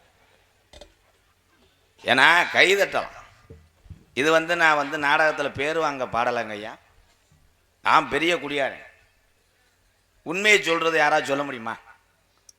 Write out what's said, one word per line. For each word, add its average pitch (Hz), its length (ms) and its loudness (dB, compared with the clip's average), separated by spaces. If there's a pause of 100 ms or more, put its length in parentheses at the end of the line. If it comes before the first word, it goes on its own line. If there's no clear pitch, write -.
(2000)
ஏன்னா, 147 400 4 (100)
கைதட்டலாம். 160 640 0 (960)
இது 160 180 0
வந்து, 160 240 2
நான் 160 200 4
வந்து 147 240 -2
நாடகத்துல 143 540 0
பேர் 151 260 -4
வாங்க 143 260 -4
பாடலைங்க 117 440 -4
ஐயா. 107 280 -12 (1040)
நான் 120 260 2
பெரிய 160 300 -2
குடியாரன். 139 460 -6 (1400)
உண்மையை 196 380 2
சொல்றது 165 360 0
யாராவது 151 300 2
சொல்ல 139 160 -2
முடியுமா? 113 340 -10 (800)